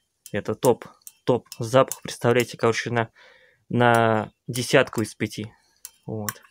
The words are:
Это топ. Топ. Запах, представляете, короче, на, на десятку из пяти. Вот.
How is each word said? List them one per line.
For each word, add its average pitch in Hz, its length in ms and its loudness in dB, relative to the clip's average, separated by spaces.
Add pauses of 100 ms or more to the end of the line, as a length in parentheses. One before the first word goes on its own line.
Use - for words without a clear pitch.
(320)
Это 104 220 -6
топ. 123 320 0 (380)
Топ. 123 220 0 (120)
Запах, 120 420 0
представляете, - 560 -2
короче, 117 340 -2
на, 117 200 -2 (580)
на 117 640 4 (140)
десятку 127 560 0
из 107 120 -6
пяти. 110 380 -8 (540)
Вот. 107 340 -10 (100)